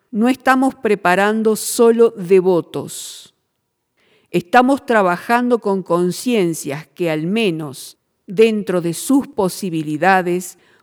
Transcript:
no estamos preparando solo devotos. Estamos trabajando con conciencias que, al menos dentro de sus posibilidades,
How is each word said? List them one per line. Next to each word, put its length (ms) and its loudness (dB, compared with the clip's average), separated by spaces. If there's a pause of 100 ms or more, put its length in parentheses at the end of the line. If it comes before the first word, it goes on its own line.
(100)
no 180 0
estamos 460 0
preparando 800 0
solo 540 4
devotos. 1200 -2 (960)
Estamos 560 2
trabajando 720 0
con 240 -2
conciencias 1040 -2
que, 240 -6
al 160 -4
menos 720 -6 (280)
dentro 540 0
de 140 -4
sus 340 0
posibilidades, 1300 -2 (260)